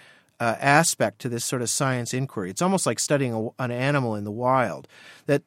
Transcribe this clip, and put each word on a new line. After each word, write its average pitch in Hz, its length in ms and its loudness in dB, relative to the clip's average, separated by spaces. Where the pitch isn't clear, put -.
uh, 117 200 0
aspect 139 600 4
to 127 100 -6
this 120 160 -4
sort 127 160 -2
of 113 80 -4
science 127 440 -2
inquiry. 123 360 -4
It's - 120 -6
almost 185 240 2
like 120 140 0
studying 135 340 0
a, 113 300 -4
an 120 80 -4
animal 127 440 0
in 101 80 -6
the 104 80 -6
wild, 117 560 0
that 147 220 2